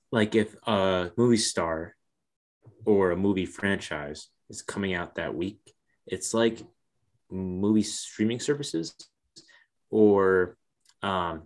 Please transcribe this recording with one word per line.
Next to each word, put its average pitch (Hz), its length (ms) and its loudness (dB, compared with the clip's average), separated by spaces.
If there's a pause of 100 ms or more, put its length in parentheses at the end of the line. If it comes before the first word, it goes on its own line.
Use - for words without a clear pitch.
(120)
like, 107 240 2
if 107 200 2 (120)
a 95 500 0
movie 117 200 4
star 82 580 -4 (920)
or 98 260 4
a 87 60 -2
movie 95 280 0
franchise 76 800 -6 (220)
is - 120 -14
coming 98 320 -6
out 87 220 -6
that 80 180 -6
week, 98 400 -8 (320)
it's - 280 -8
like 113 260 2 (720)
movie 95 520 0
streaming - 560 -4
services 139 540 -4 (960)
or 98 680 4 (460)
um, 87 420 -4